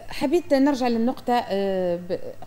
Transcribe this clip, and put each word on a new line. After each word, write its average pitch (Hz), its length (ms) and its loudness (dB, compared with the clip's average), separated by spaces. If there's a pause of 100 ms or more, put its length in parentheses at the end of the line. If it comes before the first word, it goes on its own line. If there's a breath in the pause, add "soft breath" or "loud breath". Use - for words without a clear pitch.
حبيت 294 460 0
نرجع 269 340 4
للنقطة، 240 440 0
آه، 190 640 0
ب-، 175 220 -6 (280)